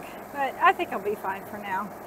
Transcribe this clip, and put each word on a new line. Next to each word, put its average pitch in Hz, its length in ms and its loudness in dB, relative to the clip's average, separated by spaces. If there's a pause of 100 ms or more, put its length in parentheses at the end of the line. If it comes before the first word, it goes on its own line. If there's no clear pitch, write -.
(320)
But 277 300 0
I 339 100 10
think 359 180 0
it'll 226 100 -2
be 208 160 0
fine 196 340 -4
for 214 80 -8
now. 202 320 -4 (160)